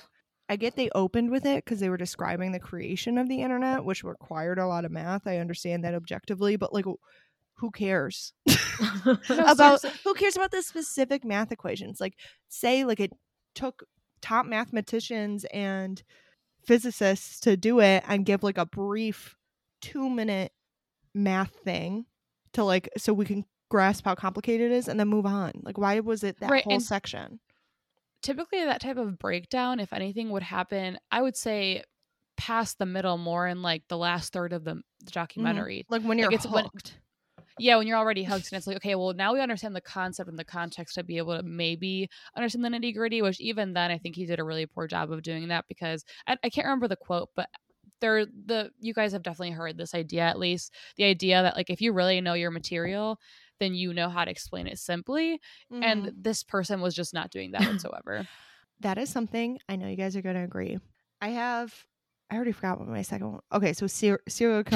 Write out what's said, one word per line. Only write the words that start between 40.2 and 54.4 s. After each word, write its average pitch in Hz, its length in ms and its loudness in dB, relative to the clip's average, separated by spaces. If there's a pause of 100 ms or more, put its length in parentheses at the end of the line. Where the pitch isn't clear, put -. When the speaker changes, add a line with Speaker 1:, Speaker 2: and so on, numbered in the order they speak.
Speaker 3:
and 165 100 -10
the 165 60 -8
context 170 520 -10
to 180 80 -4
be 175 120 -8
able 165 220 -2
to 170 40 -6
maybe 170 680 -2 (260)
understand 240 280 -2
the 240 40 0
nitty-gritty," 233 540 0
which 190 180 0
even 208 320 -2
then, 175 180 2
I 170 80 -2
think 170 180 -10
he 180 100 -6
did 170 140 -2
a 160 40 -4
really 160 220 -4
poor 165 200 -8
job 160 240 -2
of 160 120 -6
doing 165 260 -6
that 170 180 -2
because 160 380 -8 (220)
I, 254 180 2
I 247 60 -2
can't 285 160 -2
remember 254 220 0
the 185 80 -4
quote, - 380 -4
but - 140 -4 (540)
there, 220 240 2
the, 214 520 -4
you 226 140 -6
guys 214 200 2
have 190 100 -4
definitely 175 300 -6
heard 165 260 -8
this 170 160 -8
idea, 165 300 -2
at 165 140 2
least, 180 360 -2 (220)
the 202 80 4
idea 185 380 6
that, 185 140 4
like, 185 140 -4
if 175 100 -4
you 226 140 4
really 185 260 4
know 175 140 0
your 170 160 0
material, 180 680 -4 (400)
then 190 160 0
you 180 200 -2
know 170 160 0
how 175 160 0
to - 40 -2
explain - 360 -8